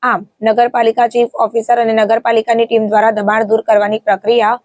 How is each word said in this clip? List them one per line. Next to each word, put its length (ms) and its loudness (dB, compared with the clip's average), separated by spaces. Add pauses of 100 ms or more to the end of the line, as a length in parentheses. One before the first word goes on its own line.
આમ, 180 -2 (200)
નગરપાલિકા 640 0
ચીફ 260 0
ઓફિસર 460 -2
અને 140 0
નગરપાલિકાની 720 0
ટીમ 220 -2
દ્વારા 240 2
દબાણ 320 -2
દૂર 180 0
કરવાની 380 0
પ્રક્રિયા 640 0